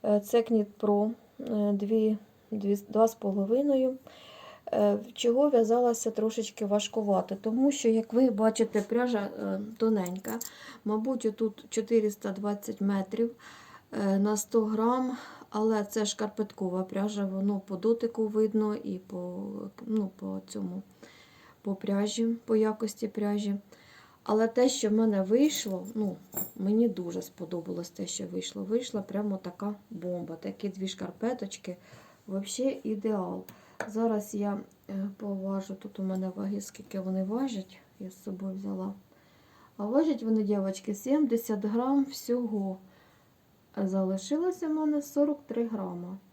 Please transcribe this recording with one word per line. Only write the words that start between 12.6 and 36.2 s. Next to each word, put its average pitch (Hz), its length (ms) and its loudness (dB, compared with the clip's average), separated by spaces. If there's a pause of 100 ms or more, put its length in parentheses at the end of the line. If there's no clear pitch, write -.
метрів, 202 540 0 (560)
е, 196 280 0
на 208 180 2
сто 220 280 0
грам. 240 520 0 (320)
Але 214 340 2
це 208 220 -2
шкарпеткова 202 800 -4
пряжа, 202 420 -2
воно 190 340 0
по 196 160 -6
дотику 226 520 0
видно 214 480 2
і 185 240 -6
по, 180 440 -8 (420)
ну, 214 300 0
по 190 320 -6
цьому, 190 340 -6 (800)
по 202 140 -4
пряжі, 208 500 0 (200)
по 226 100 2
якості 214 520 0
пряжі. 208 480 -2 (680)
Але 220 240 4
те, 247 220 4
що 220 200 0
в 208 40 4
мене 214 280 4
вийшло, 202 760 2
ну, 202 200 -2 (400)
мені 214 340 4
дуже 180 320 -6
сподобалось 175 680 -8
те, 190 180 -8
що 190 200 -8
вийшло. 185 360 -6
Вийшла 226 380 -2
прямо 196 360 -4
така 202 380 -8 (140)
бомба. 175 460 -6
Такі 196 340 -8
дві 190 180 -6
шкарпеточки. 190 920 -8 (500)
Вообще 208 560 -2
ідеал. 202 600 -2 (440)
Зараз 214 480 0
я, 202 240 -2 (300)
е, 196 280 -4
поважу, 196 580 -4
тут 202 240 -14
у 190 40 -2
мене 185 320 -2